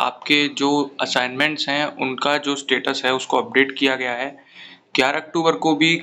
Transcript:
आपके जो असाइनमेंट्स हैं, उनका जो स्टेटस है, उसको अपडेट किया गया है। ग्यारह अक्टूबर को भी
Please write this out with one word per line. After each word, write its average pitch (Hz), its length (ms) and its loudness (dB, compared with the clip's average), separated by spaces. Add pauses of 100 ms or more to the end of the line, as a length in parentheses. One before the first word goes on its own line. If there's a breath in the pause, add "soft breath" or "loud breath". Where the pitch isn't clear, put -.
आपके 143 480 2
जो 139 520 0
असाइनमेंट्स 135 680 -2
हैं, 147 180 0
उनका 139 520 -2
जो 143 180 -2
स्टेटस 135 480 -2
है, 127 100 2
उसको 131 240 -2
अपडेट 131 400 0
किया 135 180 2
गया 127 160 -4
है। 135 320 -8 (520 loud breath)
ग्यारह 135 220 4
अक्टूबर 165 340 0
को 151 240 2
भी 165 260 4